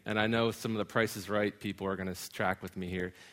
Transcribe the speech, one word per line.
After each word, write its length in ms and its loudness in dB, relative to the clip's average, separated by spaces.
and 140 0
I 80 6
know 240 4
some 200 -4
of 80 0
the 60 0
Price 300 2
is 140 -6
Right 280 2
people 300 -4
are 80 0
gonna 160 -2
s-, 160 -8
track 340 0
with 140 -10
me 140 -6
here. 240 -2